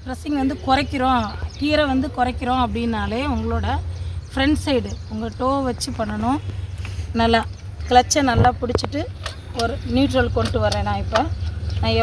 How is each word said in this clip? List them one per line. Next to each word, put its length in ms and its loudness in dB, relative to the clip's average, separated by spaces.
ப்ரெஸ்ஸிங் 380 -4
வந்து 140 0
குறைக்கிறோம், 580 2
கியரை 360 2
வந்து 140 2
குறைக்கிறோம் 480 0
அப்படின்னாலே 540 -2
உங்களோட 340 0
ஃப்ரண்ட் 360 2
சைடு 260 0
உங்க 120 -4
டோ 100 0
வச்சு 320 -4
பண்ணணும். 420 0
நல்லா 200 4
கிளச்சை 420 6
நல்லா 200 6
பிடிச்சிட்டு 400 -2
ஒரு 120 0
நியூட்ரல் 420 4
கொண்டு 280 0
வரேன். 240 2
நான் 160 0
இப்போ 160 2
நான் 220 2